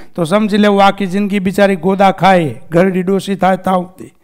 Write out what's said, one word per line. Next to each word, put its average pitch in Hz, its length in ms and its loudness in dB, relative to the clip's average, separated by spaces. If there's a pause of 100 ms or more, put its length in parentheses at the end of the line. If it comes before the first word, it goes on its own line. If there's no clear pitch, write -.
(140)
તો 175 100 -4
સમજી 208 320 -2
લેવું 202 280 4
આખી 196 220 0
જિંદગી 202 320 -4
બિચારી 196 380 0
ગોદા 190 340 2
ખાય, 180 600 0
ઘરડી 185 320 2
ડોસી 196 320 -4
થાય 185 220 0
તાવતી. 185 560 -6 (120)